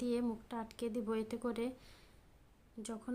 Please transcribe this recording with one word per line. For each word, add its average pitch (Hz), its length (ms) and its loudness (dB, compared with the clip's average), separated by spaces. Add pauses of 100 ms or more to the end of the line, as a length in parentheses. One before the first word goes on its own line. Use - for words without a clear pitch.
দিয়ে 240 180 4 (100)
মুখটা 226 320 -2
আটকে 220 340 -4
দিব। 220 140 0 (140)
এতে 220 220 -2
করে 233 220 2 (1200)
যখন 226 260 -2